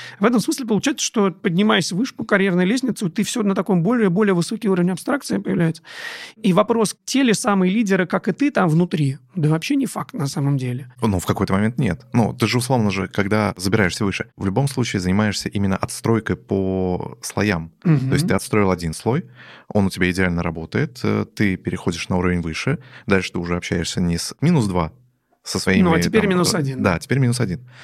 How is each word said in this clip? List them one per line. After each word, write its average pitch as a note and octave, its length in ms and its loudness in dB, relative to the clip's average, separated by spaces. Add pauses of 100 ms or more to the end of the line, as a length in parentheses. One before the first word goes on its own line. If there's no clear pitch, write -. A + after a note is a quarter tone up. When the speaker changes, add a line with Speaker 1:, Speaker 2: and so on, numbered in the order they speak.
(220)
Speaker 1:
В - 40 -4
этом B3 140 4
смысле C#4 260 -2
получается, A3 400 0
что, G3+ 240 0
поднимаясь G3 600 0
выше G#3 240 -4
по - 80 -8
карьерной F#3+ 400 2
лестнице, G#3+ 460 -2
ты G3+ 140 -2
все A3+ 200 -2
на G3 100 2
таком F3+ 300 2
более A3+ 220 2
и F#3+ 40 4
более G3 240 4
высокий F#3+ 360 -2
уровень F3+ 220 2
абстракции B3 480 -4
появляется. F3 440 -2 (580)
И F#3 120 4
вопрос, G#3+ 420 2 (100)
те C4 180 0
ли A#3 100 4
самые F#3+ 400 2
лидеры, G3 320 2
как - 240 -4
и - 20 2
ты - 180 0
там F#3 200 2
внутри, D#3 480 2 (180)
да D3+ 140 0
вообще D#3+ 260 0
не C4+ 120 0
факт - 260 -8
на C#3 140 -4
самом C#3 300 0
деле. B2 300 -6 (140)
Speaker 2:
Ну, G2+ 180 2
в - 60 -6
какой-то G2+ 280 0
момент G#2+ 240 0
нет. G2+ 360 -2
Ну, A2+ 200 2
ты - 140 -2
же, A#2 120 0
условно A#2+ 320 0
же, F#2 180 -4
когда G2+ 480 0
забираешься F#2+ 480 2
выше, - 220 -4 (100)
в G2 80 -6
любом A#2+ 240 0
случае A#2+ 320 -2
занимаешься G2 480 0
именно G2 260 0
отстройкой - 640 -2
по F#2 840 -2
слоям. F2+ 500 -2 (120)
Speaker 1:
Мгм. D3 260 2
Speaker 2:
То - 60 -2
есть E3 120 0
ты F#2+ 80 2
отстроил G2 360 0
один E2+ 220 -2
слой, B2 320 -2 (420)
он G2 200 2
у - 20 -2
тебя F2+ 200 0
идеально F2 340 0
работает, E2+ 600 -4
э, G#2+ 220 0 (100)
ты G2 220 2
переходишь F2+ 520 -4
на F#2 80 0
уровень F2+ 240 0
выше, E2 380 -4 (260)
дальше F#2+ 280 0
ты - 60 -4
уже F2 180 -2
общаешься F2 420 -4
не E2+ 180 0
с - 220 -8
минус D3 280 2
два, F2 260 -2 (520)
со - 140 -4
своими, F#3+ 240 4
Speaker 1:
Ну, F3 100 4
а D#3+ 60 2
теперь F3 220 2
Speaker 2:
там, G#3 80 2
Speaker 1:
минус F3+ 260 2
один. C3+ 240 -2
Speaker 2:
э, C3 40 -2
да, F2 160 2
теперь B2 200 -2
минус A#2+ 220 2
один. F#2 260 -6 (160)